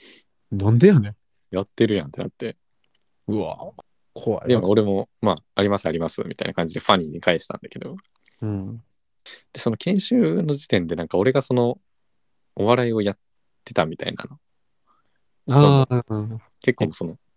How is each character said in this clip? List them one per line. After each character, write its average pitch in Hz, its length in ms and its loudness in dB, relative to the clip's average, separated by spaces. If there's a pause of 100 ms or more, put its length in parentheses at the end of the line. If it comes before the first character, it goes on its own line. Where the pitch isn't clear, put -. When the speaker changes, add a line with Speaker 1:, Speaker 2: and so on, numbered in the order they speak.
(500)
Speaker 1:
な 98 200 0
ん 117 80 6
で 165 100 8
や 180 120 6
ね 101 100 -2
ん。 104 60 -16 (340)
Speaker 2:
や 95 120 -4
っ - 40 -6
て - 200 0
る 107 100 0
や 82 80 -2
ん 71 40 -14
っ - 20 -16
て 82 100 -14
な 90 60 -6
っ 95 40 -10
て。 - 260 -12 (720)
Speaker 1:
う 104 120 -2
わ、 92 340 -8 (400)
怖 - 320 -4
い。 - 40 -6
Speaker 2:
で 123 100 4
も 92 100 -2
俺 107 140 4
も、 98 260 -2 (120)
ま 104 120 0
あ、 80 40 -2 (200)
「あ 98 60 2
り 101 60 2
ま 101 100 0
す、 - 80 -4
あ 80 60 -2
り 82 60 -4
ま 82 100 -4
す」 - 200 -8
み - 80 -12
た - 80 -6
い - 40 -4
な - 60 -8
感 87 120 -2
じ 80 80 -8
で - 60 -6
フ - 120 2
ァ 98 40 6
ニ 82 100 0
ー 76 40 -12
に 85 100 -12
返 85 180 2
し - 80 -8
た - 100 -10
ん - 60 -12
だ - 60 -18
け - 100 -16
ど。 - 180 -12 (460)
Speaker 1:
う 113 40 -6
ん。 104 360 -8 (680)
Speaker 2:
で、 - 80 -12
そ 117 100 -2
の 113 60 -4
研 185 200 -2
修 190 460 2
の 151 120 -2
時 143 140 -10
点 87 180 0
で 85 80 -4
な 82 100 -6
ん - 40 -12
か - 80 -2
俺 107 160 4
が 139 100 2
そ - 120 -4
の、 123 260 0 (720)
お 98 120 -2
笑 120 220 2
い 117 40 -2
を 110 100 0
や 101 100 0
っ - 60 -10 (460)
て - 80 -20
た 82 140 0
み 80 100 -8
た - 120 -8
い - 60 -8
な - 140 -12
の。 139 100 -20 (1080)
Speaker 1:
あ 139 420 6
ー、 123 200 0
Speaker 2:
ど 107 140 -4
ん 107 60 -8
ど - 0 -
ん - 40 -10
Speaker 1:
う - 40 -10
ん。 - 20 -12 (220)
Speaker 2:
結 - 160 0 (100)
構 - 60 -6
そ - 140 -6
の、 - 120 -12 (180)